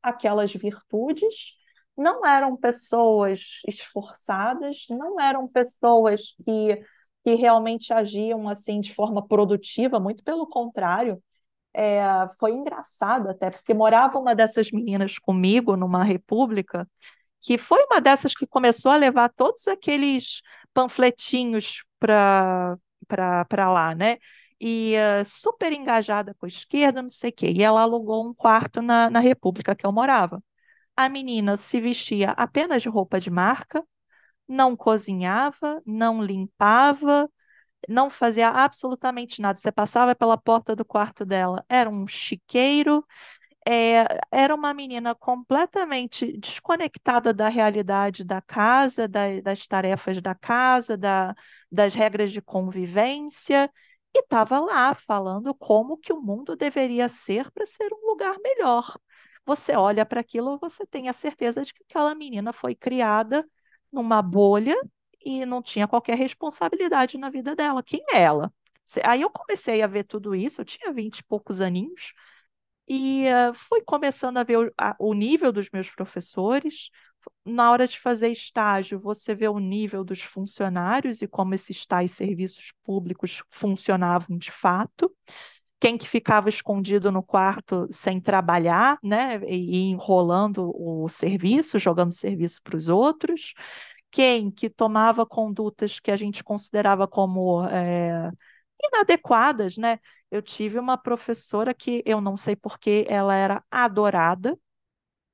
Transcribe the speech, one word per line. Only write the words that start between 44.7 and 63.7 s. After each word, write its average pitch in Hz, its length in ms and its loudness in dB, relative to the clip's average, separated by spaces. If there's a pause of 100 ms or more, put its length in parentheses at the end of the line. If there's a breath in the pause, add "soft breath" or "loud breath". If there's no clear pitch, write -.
menina 247 400 -6
completamente 254 1200 -4
desconectada 247 960 -2
da 214 160 0
realidade 202 760 0
da 190 180 -6
casa, 247 680 2
da, 196 340 -2
das 196 260 -6
tarefas 190 540 -2
da 185 120 -6
casa, 240 640 0
da, 190 380 -2 (360 soft breath)
das 196 220 2
regras 208 380 0
de 208 100 -10
convivência, 226 1300 -2 (460 soft breath)
e 523 80 4
tava 233 360 2
lá 277 360 2
falando 208 580 -6
como 240 440 0
que - 160 -6
o 320 80 -8
mundo 240 340 -8
deveria 254 540 -2
ser 240 420 -8
pra 427 140 -8
ser 415 280 -8
um 427 140 -10
lugar 392 320 -4
melhor. 370 580 -2 (480 soft breath)
Você 285 300 -2
olha 208 300 2
pra 240 160 -4
aquilo, 247 360 -6
você 339 300 -12
tem 254 220 -10
a 247 40 -6
certeza 262 500 -6
de - 100 -12
que - 140 -20
aquela 302 280 -2
menina 240 360 -8
foi 247 220 -6
criada 240 720 0 (440)